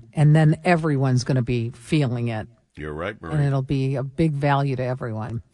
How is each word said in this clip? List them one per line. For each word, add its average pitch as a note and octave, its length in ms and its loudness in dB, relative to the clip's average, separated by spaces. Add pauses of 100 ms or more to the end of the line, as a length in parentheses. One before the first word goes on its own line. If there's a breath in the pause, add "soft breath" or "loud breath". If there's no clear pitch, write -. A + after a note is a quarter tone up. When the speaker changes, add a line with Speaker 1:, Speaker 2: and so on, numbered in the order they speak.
(140)
Speaker 1:
and D3+ 220 6
then D#3+ 280 6
everyone's C#3+ 600 2
gonna C3 180 0
be A#2 280 -2
feeling B2 580 -2
it. G#2+ 200 -6 (280)
Speaker 2:
You're D2+ 180 -10
right, G2+ 280 -8
Marie. D#3 140 -6
Speaker 1:
And D3 100 2
it'll C3+ 160 0
be C3+ 340 -2
a B2+ 80 -4
big D3+ 300 0
value C#3 420 0
to B2 80 -6
everyone. A#2 580 -6 (120)